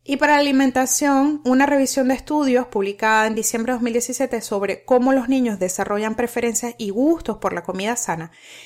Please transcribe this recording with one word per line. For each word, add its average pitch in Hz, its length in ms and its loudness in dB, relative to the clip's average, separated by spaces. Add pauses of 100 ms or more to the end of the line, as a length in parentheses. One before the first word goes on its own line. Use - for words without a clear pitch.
Y 277 120 -2
para 294 160 2
la 294 80 4
alimentación, 277 1040 2
una 254 200 4
revisión 269 440 2
de 269 60 2
estudios 262 520 0
publicada 220 640 0
en 220 80 -2
diciembre 226 340 -2
de 254 60 0
dos 233 80 -2
mil 233 80 -2
diecisiete 240 480 -2
sobre 196 440 -4
cómo 254 280 4
los 254 160 2
niños 247 320 0
desarrollan 208 560 -2
preferencias 233 600 -4
y 208 140 -6
gustos 254 480 0
por 185 140 -2
la 175 100 -6
comida 190 320 -4
sana 165 380 -6 (340)